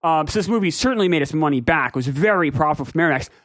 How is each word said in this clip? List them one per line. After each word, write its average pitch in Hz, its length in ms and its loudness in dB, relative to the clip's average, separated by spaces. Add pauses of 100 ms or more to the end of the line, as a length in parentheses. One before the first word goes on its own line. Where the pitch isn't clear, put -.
Uh, 160 240 2
so 208 120 -4
this 190 100 -2
movie 202 220 0
certainly 220 380 0
made 160 140 2
its 139 120 -4
money 147 260 0
back. 135 300 0
It - 60 -8
was 127 100 -4
very 160 460 0
profitable 147 400 -2
for - 60 -4
Miramax. 160 300 0 (160)